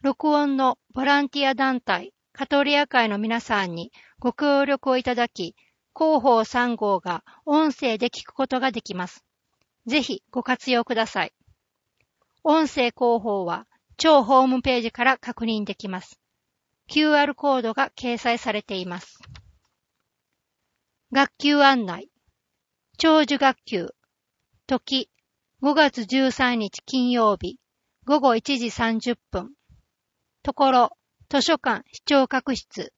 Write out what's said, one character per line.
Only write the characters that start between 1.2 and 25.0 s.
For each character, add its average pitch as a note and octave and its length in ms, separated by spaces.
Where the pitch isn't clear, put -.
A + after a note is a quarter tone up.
ン C#4+ 80
テ C#4+ 120
ィ C#4 80
ア C4+ 60
団 C4 260
体、 G#3+ 320
カ - 140
ト C#4+ 160
リ C#4+ 140
ア D4 100
会 A#3+ 220
の G#3 100
皆 A3 220
さ G3+ 240
ん F3 100
に E3+ 180
ご B3 140
協 C#4+ 320
力 C#4 260
を B3+ 60
い B3+ 60
た B3 120
だ A#3+ 140
き、 - 280
広 D#4 260
報 A#3 220
三 B3 320
号 G3 240
が F3 240
音 D4+ 280
声 A3+ 260
で A3+ 100
聞 - 160
く - 80
こ C4+ 140
と C4 140
が C4 100
で A3+ 120
き - 120
ま F3+ 120
す。 - 180
ぜ C4 160
ひ - 280
ご B3 120
活 B3+ 280
用 A#3+ 140
く B3 100
だ A3 120
さ F#3 180
い。 - 80
音 D#4 260
声 B3 220
広 A#3 320
報 G3+ 220
は、 E3+ 220
庁 D4+ 260
ホ B3+ 220
ー - 20
ム B3+ 140
ペ B3 180
ー A#3+ 40
ジ A3+ 100
か A#3+ 120
ら C4 120
確 A#3+ 300
認 G#3+ 180
で G3+ 100
き - 140
ま F#3 140
す。 - 180
キ D4+ 180
ュ D4+ 80
ー D4 60
ア C#4+ 40
ー D4 40
ル D4 80
コ C#4 220
ー B3+ 60
ド A3 100
が C4+ 240
掲 A#3+ 220
載 A#3 200
さ A3+ 140
れ G#3 100
て G3+ 140
い F#3 80
ま F3+ 160
す。 - 180
学 C4+ 280
級 C#4+ 240
案 C4+ 240
内。 E3+ 240
長 D#4 260
寿 C#4 140
学 C4+ 260
級。 F3 240
時、 C4 420